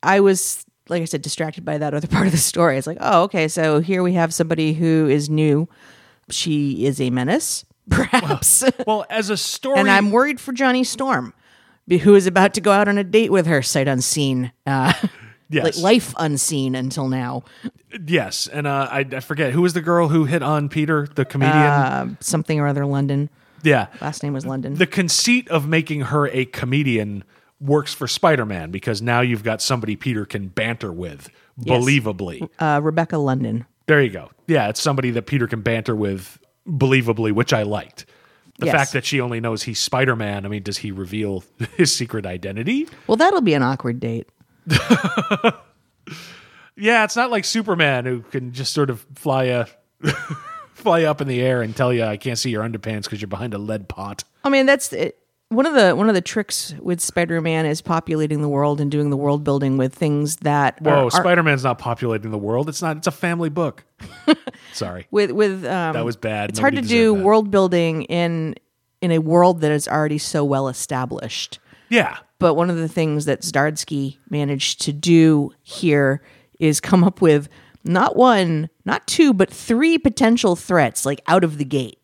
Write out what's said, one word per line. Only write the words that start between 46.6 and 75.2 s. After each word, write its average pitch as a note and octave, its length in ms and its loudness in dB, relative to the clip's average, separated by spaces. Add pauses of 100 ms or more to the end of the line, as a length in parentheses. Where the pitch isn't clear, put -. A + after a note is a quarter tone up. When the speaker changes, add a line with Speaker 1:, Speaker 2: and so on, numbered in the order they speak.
Speaker 2:
Yeah, A3 220 4
it's G#3+ 140 -2
not A#3+ 160 0
like G#3 120 0
Superman E3+ 640 0
who B2 140 -4
can B2 320 -8
just C3 200 -6
sort D3 160 0
of A#2+ 160 -6 (120)
fly C3+ 300 0
a, B2 200 0 (340)
<laughs> - 60 -4 (680)
fly E3+ 280 2
up D3+ 180 0
in C#3 60 -4
the B2+ 160 -2
air B2+ 180 2
and A2 140 -6
tell B2+ 180 0
you, A#2 120 0
"I G#2+ 120 -4
can't A#2 220 -6
see C3 120 -4
your G#2+ 120 -2
underpants A2 480 -8
'cause G#2 100 -10
you're G#2 60 -10
behind G2+ 260 -8
a G2+ 60 -8
lead G#2 300 -8
pot." G2+ 340 -12 (220)
Speaker 1:
I C#4 40 0
mean, C4+ 180 4
that's C#4 260 2
it. - 260 -6 (300)
One A#3 180 2
of D#4+ 80 -2
the, G3 220 6
one G3+ 140 2
of G#3+ 40 4
the F3+ 60 2
tricks - 580 -6
with F3 220 -4
Spider-Man E3 640 -2
is D3+ 140 -2
populating D#3 640 -2
the D3 80 0
world C#3+ 320 0
and C#3+ 80 0
doing D3 200 0
the C#3 60 0
world C#3+ 280 0
building C#3 340 0
with C3 160 0
things D3 420 -2
that C#3+ 460 0
Speaker 2:
Whoa, D3+ 100 2
Speaker 1:
are, C#3+ 140 4
are A#2+ 40 0
Speaker 2:
Spider-Man's D#3+ 540 2
not B2+ 140 0
populating A2+ 520 -4
the A2 80 -4
world. A2+ 300 -2
It's D#3 140 -8
not, D#3+ 160 -4
it's D#3+ 80 -4
a F3 40 0
family E3+ 380 -4
book. D3+ 340 -4 (440)
<laughs> - 480 -2
Sorry. F2+ 360 -8
Speaker 1:
With, G3+ 200 2
with, F#3+ 340 0
um, E3 300 -2
Speaker 2:
That A#2 100 -2
was A#2 120 -4
bad. G#2+ 340 -4
Speaker 1:
it's G#2 80 -6
hard C4+ 160 2
Speaker 2:
Nobody C4+ 120 -2
Speaker 1:
to A3 80 0
do A#3 120 6
Speaker 2:
deserved G#3+ 140 4
that. F#3 40 -2
Speaker 1:
world G#3+ 260 4
building F3 540 2
in, E3+ 520 -2 (440)
in F3+ 100 0
a E3 100 4
world E3+ 420 4
that D3+ 100 2
is D3 160 -2
already D3+ 300 0
so - 260 -2
well C3+ 240 0
established. - 920 -8 (280)
Speaker 2:
Yeah. A3+ 300 0 (200)
Speaker 1:
But E3+ 140 4
one E3+ 160 2
of F3 80 -2
the E3 120 -2
things D#3 360 -2
that D3 160 -2
Zdarsky D3 760 -4 (100)
managed C#3+ 540 -4
to D3+ 100 -4
do D#3 720 4